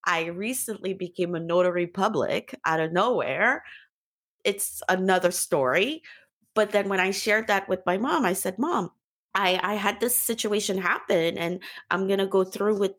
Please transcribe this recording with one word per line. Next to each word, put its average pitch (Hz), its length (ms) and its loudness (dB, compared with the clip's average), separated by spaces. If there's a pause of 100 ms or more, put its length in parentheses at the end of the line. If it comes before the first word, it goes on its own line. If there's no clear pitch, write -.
I 165 220 0
recently 196 640 -6
became 175 420 -4
a 165 40 -4
notary 175 480 2
public 190 680 -2 (100)
out 160 140 2
of 160 140 0
nowhere. 196 680 0 (800)
It's - 460 -2
another 185 420 2
story. 175 720 0 (540)
But 208 160 2
then 202 180 2
when 190 100 0
I 190 120 2
shared 214 360 0
that 196 220 0
with 185 160 -2
my 180 120 2
mom, 269 280 0
I 208 80 2
said, 190 260 -4
"Mom, 262 320 -2 (440)
I, 185 280 2
I 202 120 0
had 208 260 -2
this 240 180 0
situation 208 580 -2
happen 180 600 0
and 175 240 -4 (280)
I'm 190 180 0
gonna 196 200 2
go 190 160 4
through 202 360 0
with 190 200 0